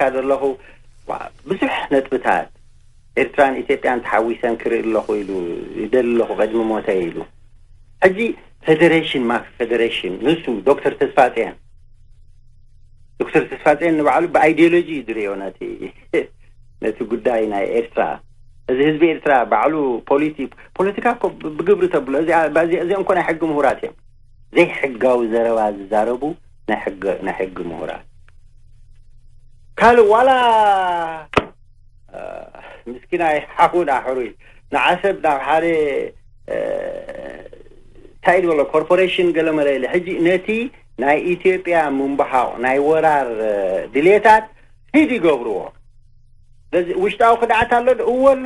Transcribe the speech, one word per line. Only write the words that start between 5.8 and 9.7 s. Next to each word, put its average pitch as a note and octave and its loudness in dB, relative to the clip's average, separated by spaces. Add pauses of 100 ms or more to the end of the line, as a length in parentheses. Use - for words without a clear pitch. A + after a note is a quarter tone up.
ኣለኹ A#2 0
ቅድሚ G#2+ 0
ሞተ A2+ -2 (100)
ኢሉ። E2+ -4 (840)
ሕጂ F#3+ 4 (440)
ፌደሬሽን D#3 2
ማ A#2 0 (180)
ፌደሬሽን A2+ -2